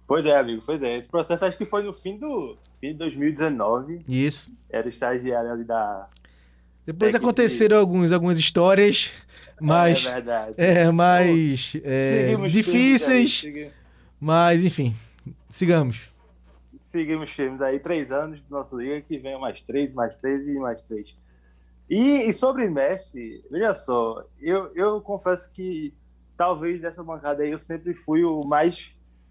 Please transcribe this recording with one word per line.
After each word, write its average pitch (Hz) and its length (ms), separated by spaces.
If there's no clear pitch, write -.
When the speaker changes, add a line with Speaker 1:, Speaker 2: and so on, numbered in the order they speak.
Speaker 1:
Pois 151 180
é, 147 140
amigo, 117 260
pois 147 180
é. 120 140
Esse 120 140
processo 170 340
acho 180 140
que - 80
foi 208 160
no 202 100
fim 196 240
do, 214 400
fim 131 80
de 151 60
dois 156 200
mil 143 140
e 160 40
dezenove. 139 760
Speaker 2:
Isso. 135 420
Speaker 1:
Era 113 180
estagiário 123 600
ali 117 140
da 104 440
Speaker 2:
Depois 190 260
Speaker 1:
da 233 60
equipe. 240 80
Speaker 2:
aconteceram 220 520
alguns, 180 340
algumas 175 260
histórias, 190 720
mas 165 440
Speaker 1:
É 127 80
verdade. 117 460
Speaker 2:
é, 170 320
mas, 170 840
Speaker 1:
Então, 143 160
Speaker 2:
é, 135 200
Speaker 1:
seguimos 135 420
Speaker 2:
difíceis, 247 880
Speaker 1:
firmes 147 160
aí, 147 80
segui- 143 60
Speaker 2:
mas 170 440
enfim, 135 300
sigamos. 156 640
Speaker 1:
Seguimos 156 520
firmes 135 320
aí, 135 160
três 143 340
anos 151 280
do - 100
nosso 135 280
Liga, 139 220
que 143 180
venham 131 220
mais 127 220
três, 135 320
mais 120 220
três 139 300
e 143 120
mais 120 240
três. 107 340
E, 247 400
e 208 40
sobre 262 360
Messi, 139 800
veja 196 220
só, 117 500
eu, 175 340
eu 208 260
confesso 180 500
que 165 440
talvez 175 460
dessa 170 200
bancada 147 400
aí 147 100
eu 156 60
sempre 165 360
fui 160 300
o 160 200
mais 151 480